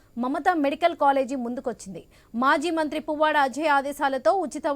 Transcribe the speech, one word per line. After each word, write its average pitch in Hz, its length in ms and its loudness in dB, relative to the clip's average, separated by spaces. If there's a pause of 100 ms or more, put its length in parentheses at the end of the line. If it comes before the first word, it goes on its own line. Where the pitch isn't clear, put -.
(240)
మమత 294 260 -2 (160)
మెడికల్ 311 380 0
కాలేజీ 269 420 0
ముందుకొచ్చింది. 233 580 -10 (400)
మాజీ 302 360 4
మంత్రి 311 300 -2
పువ్వాడ 302 280 2
అజయ్ 285 400 2
ఆదేశాలతో 277 560 0 (140)
ఉచిత 302 280 -8